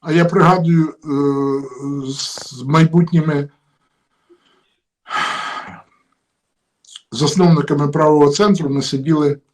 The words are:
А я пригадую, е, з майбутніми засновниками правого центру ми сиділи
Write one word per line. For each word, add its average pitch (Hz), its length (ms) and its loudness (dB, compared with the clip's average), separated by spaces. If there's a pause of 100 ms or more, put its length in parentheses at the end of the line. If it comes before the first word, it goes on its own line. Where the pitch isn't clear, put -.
А 165 100 -6
я 170 140 4
пригадую, 170 640 2
е, 139 1200 -4
з - 520 -12
майбутніми 156 840 2 (3500)
засновниками 151 760 2
правого 151 420 4
центру 165 400 0
ми 139 120 -2
сиділи 147 580 -2 (140)